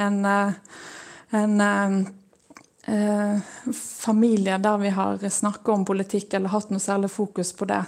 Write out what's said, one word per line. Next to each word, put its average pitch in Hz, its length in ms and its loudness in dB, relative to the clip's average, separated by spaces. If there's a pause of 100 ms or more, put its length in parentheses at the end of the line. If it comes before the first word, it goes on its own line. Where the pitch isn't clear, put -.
en, 202 240 2
eh, 202 300 2 (840)
en, 208 240 4
eh, 202 380 2 (920)
eh, 208 520 0 (360)
familie 214 800 2
der 208 220 2
vi 202 100 0
har 196 300 0
snakket 202 500 -2
om 202 160 2
politikk 196 480 -2
eller 190 160 0
hatt 208 220 -2
noe 190 100 -2
særlig 196 320 0
fokus 190 400 -4
på 196 160 -6
det. 202 200 0